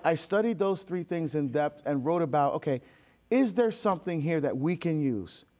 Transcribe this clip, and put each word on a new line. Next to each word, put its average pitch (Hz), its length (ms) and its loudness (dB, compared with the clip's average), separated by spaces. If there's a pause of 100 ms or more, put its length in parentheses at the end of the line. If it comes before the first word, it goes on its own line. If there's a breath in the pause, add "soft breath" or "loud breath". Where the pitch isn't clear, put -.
I 165 100 4
studied 208 440 0
those 190 260 0
three 175 180 -6
things 165 320 -4
in 147 140 0
depth 147 380 -2
and 139 180 0
wrote 170 180 2
about, 143 320 2
okay, 143 260 -2 (500 soft breath)
is 247 240 4
there 226 160 4
something 180 500 -2
here 160 200 0
that 139 160 0
we 160 200 0
can 160 240 -2
use 113 440 -4 (160)